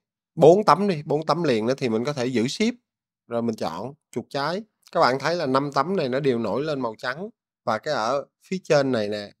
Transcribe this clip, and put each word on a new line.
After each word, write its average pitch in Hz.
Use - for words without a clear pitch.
bốn 175
tấm 190
đi, 156
bốn 156
tấm 156
liền 117
đó, 131
thì 131
mình 110
có 147
thể 123
giữ 123
shift, 214
rồi 117
mình 113
chọn 101
chuột 117
trái. 156
Các 175
bạn 131
thấy 151
là 165
năm 135
tấm 156
này 151
nó 123
đều 131
nổi 113
lên 151
màu 117
trắng. 147
Và 110
cái 151
ở 131
phía 185
trên 139
này 110
nè, 104